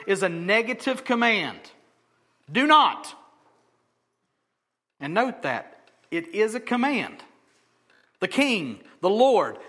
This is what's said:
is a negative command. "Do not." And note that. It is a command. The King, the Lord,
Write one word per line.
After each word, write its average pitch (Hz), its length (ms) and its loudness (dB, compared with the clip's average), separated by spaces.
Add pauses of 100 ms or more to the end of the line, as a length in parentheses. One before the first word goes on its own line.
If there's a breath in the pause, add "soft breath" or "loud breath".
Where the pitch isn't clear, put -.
is 196 180 0
a 185 60 0
negative 220 760 -2
command. 226 640 -2 (800)
"Do 254 160 2
not." 302 480 4 (1800)
And 143 140 -8
note 233 300 0
that. - 460 -6 (220)
It 165 180 -6
is 214 240 0
a 240 60 -6
command. 240 640 -4 (960 soft breath)
The - 100 -2
King, 196 520 -2 (200 loud breath)
the 180 80 2
Lord, 214 600 4